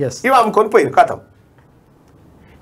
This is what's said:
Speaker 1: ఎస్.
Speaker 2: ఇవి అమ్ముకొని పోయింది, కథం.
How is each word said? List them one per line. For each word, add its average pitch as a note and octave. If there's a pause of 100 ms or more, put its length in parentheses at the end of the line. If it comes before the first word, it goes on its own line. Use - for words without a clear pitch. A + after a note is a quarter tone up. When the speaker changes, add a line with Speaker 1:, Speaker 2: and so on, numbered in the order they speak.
Speaker 1:
ఎస్. C3+
Speaker 2:
ఇవి C4+
అమ్ముకొని A3
పోయింది, D#3
కథం. - (1400)